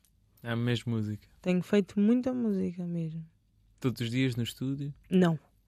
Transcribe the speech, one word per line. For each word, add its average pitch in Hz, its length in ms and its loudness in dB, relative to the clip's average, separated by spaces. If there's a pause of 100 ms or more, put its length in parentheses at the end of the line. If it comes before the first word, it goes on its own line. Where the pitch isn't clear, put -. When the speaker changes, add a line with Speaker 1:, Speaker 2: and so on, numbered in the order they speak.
(420)
Speaker 1:
É 120 120 -2
mesmo 120 400 0
música? 107 320 -4 (140)
Speaker 2:
Tenho 180 220 2
feito 208 360 0
muita 240 340 4
música 190 540 -2
mesmo. 165 380 -6 (560)
Speaker 1:
Todos 123 220 -2
os 117 80 -4
dias 127 260 0
no 120 60 -2
estúdio? 139 500 -6 (180)
Speaker 2:
Não, 175 280 4 (300)